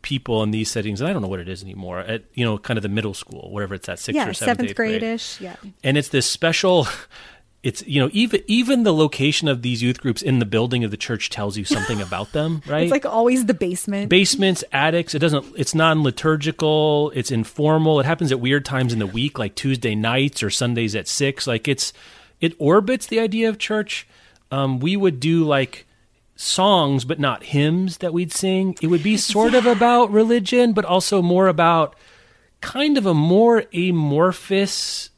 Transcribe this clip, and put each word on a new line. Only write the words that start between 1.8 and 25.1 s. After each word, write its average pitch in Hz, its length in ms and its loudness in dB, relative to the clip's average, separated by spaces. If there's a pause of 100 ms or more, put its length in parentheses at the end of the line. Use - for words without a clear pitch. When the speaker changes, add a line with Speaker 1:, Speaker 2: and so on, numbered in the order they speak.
Speaker 1:
at, 107 240 -8 (100)
you 120 120 -2
know, 107 120 -2
kind 113 200 -4
of 104 60 -4
the 104 60 -4
middle 104 240 -4
school, - 380 -14
whatever 101 240 -8
it's - 140 -14
at, 90 100 -10
sixth - 160 -6
Speaker 2:
Yeah, 269 140 -2
Speaker 1:
or 98 40 -8
seventh, 233 240 -2
Speaker 2:
seventh 240 120 -4
Speaker 1:
eighth 196 80 -10
grade. 220 240 -2
Speaker 2:
grade-ish, 226 400 -8
yeah. 180 140 -14 (280)
Speaker 1:
And 135 140 2
it's 143 120 -2
this 131 180 0
special, 175 640 2
<laughs> - 720 -18
it's, - 240 -4
you 143 120 0
know, 127 140 2
even, 220 320 0
even 240 380 2
the 208 100 4
location 151 540 2
of 127 160 0
these 120 180 -2
youth 123 180 0
groups 120 220 -2
in 131 160 2
the 117 80 2
building 117 380 0
of 107 80 -2
the 107 60 -8
church - 340 -6
tells 104 260 -6
you 101 80 -6
something - 380 -2
about 190 300 -8
them, 156 300 -4
Speaker 2:
<laughs> - 40 -16
Speaker 1:
right? 151 160 -2
Speaker 2:
It's, 170 80 0
like, - 160 -2
always 233 400 2
the 220 80 2
basement. 196 540 -4
Speaker 1:
Basements, 196 640 2
attics. 160 440 0
It 147 40 -2
doesn't, 151 240 0 (140)
it's - 160 -4
non-liturgical. 156 1400 2
It's 127 160 -4
informal. 151 680 2
It 127 60 2
happens 160 260 0
at 131 80 0
weird 135 240 2
times 127 300 0
in 110 60 0
the 101 80 0
week, 117 320 -4
like 113 160 -4
Tuesday 123 400 -2
nights 123 480 0
or 101 80 -2
Sundays 117 440 -2
at 98 120 -6
six. - 400 -4
Like, 117 200 -2
it's, - 260 -4 (460)
it 165 200 -2
orbits 196 480 2
the 220 120 -2
idea 226 300 0
of 214 80 -4
church. 214 500 -4 (440)
Um, 135 280 -2
we 165 160 0
would 185 240 0